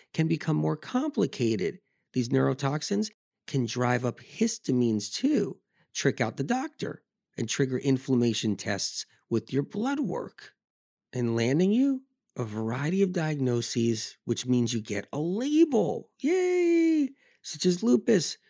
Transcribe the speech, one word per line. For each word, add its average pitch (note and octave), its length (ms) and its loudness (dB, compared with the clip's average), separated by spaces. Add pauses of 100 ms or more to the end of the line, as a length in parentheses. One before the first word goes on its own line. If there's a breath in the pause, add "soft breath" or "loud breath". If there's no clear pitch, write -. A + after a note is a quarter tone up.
(140 loud breath)
can D#3+ 140 2
become D#3 280 0
more D#3 200 0
complicated. B2 1040 -2 (320)
These A#2+ 160 -2
neurotoxins C#3 840 0 (380)
can C3 180 0
drive B2 380 0
up A#2+ 160 -2
histamines B2 920 0
too, - 460 -2 (340)
trick - 280 0
out A#2 160 -2
the C#3 80 -2
doctor, - 580 -6 (340)
and A2+ 120 -4
trigger B2+ 300 -2
inflammation A#2+ 760 0
tests - 500 -6 (240 soft breath)
with A2+ 240 -2
your C#3 120 0
blood B3+ 340 -4
work. C3 560 -6 (580)
And A#2+ 220 0
landing C#3 380 2
you C4+ 320 2 (320)
a B2 80 -4
variety A#2+ 580 -2
of F#3 100 0
diagnoses, B2 1120 0
which A#2 220 -2
means B2 260 2
you A#2 80 -2
get G#2 320 -6
a C#3+ 60 -4
label. A3+ 920 2 (100)
Yay! E4+ 960 2 (260 soft breath)
Such - 260 -4
as F3+ 160 2
lupus A3 560 4 (120)